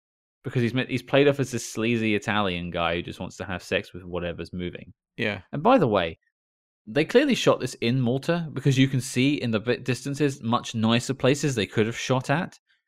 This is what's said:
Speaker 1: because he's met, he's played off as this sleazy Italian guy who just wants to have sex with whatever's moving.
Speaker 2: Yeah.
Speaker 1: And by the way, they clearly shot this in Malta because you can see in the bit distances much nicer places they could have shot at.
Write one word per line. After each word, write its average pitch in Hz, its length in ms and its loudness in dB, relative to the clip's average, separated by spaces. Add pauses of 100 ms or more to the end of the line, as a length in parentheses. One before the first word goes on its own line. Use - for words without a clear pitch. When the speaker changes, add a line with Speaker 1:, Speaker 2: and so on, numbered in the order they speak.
(440)
Speaker 1:
because 127 180 -2
he's 117 120 0
met, 127 160 -2
he's 131 140 -4
played 143 240 4
off 139 120 4
as 127 120 -4
this 117 180 -6
sleazy 110 460 0
Italian 95 560 -2
guy 85 240 0
who 87 80 -2
just - 160 -12
wants 90 180 -12
to 92 80 -10
have 90 160 -8
sex - 320 -4
with 92 100 -14
whatever's 87 500 -8
moving. 90 400 -8 (240)
Speaker 2:
Yeah. 104 240 -4 (100)
Speaker 1:
And 143 100 -6
by 247 160 6
the 160 100 4
way, 87 300 0 (720)
they 135 180 0
clearly 262 300 4
shot - 240 2
this - 160 -6
in 123 260 0
Malta 139 520 -2
because 131 240 2
you 135 100 6
can 135 140 -2
see 135 340 0
in 117 160 -2
the 107 80 2
bit 117 260 -2
distances 139 560 -2
much 117 320 -2
nicer 117 400 2
places 139 400 2
they 101 140 0
could 107 180 0
have 113 120 -4
shot 131 320 -2
at. 151 300 -2 (280)